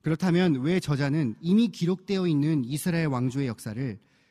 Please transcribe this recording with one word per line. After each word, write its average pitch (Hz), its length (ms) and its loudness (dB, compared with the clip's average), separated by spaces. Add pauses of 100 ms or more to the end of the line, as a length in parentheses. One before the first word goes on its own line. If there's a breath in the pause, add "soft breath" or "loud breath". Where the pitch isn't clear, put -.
그렇다면 165 580 2
왜 165 180 0
저자는 143 600 0
이미 208 280 4
기록되어 185 600 -2
있는 147 360 2
이스라엘 160 420 -2
왕조의 131 420 -2
역사를 110 500 -6 (320 soft breath)